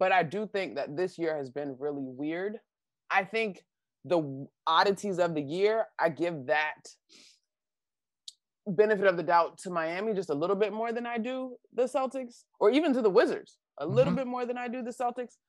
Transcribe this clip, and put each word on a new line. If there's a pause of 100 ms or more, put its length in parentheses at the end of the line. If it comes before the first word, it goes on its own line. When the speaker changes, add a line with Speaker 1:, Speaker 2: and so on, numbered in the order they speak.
Speaker 1:
but
I
do
think
that
this
year
has
been
really
weird. (520)
I
think (400)
the
w-, (180)
oddities
of
the
year, (120)
I
give
that (1900)
benefit
of
the
doubt
to
Miami
just
a
little
bit
more
than
I
do (160)
the
Celtics, (180)
or
even
to
the
Wizards, (220)
a
little
Speaker 2:
Mm-hmm.
Speaker 1:
bit
more
than
I
do
the
Celtics, (120)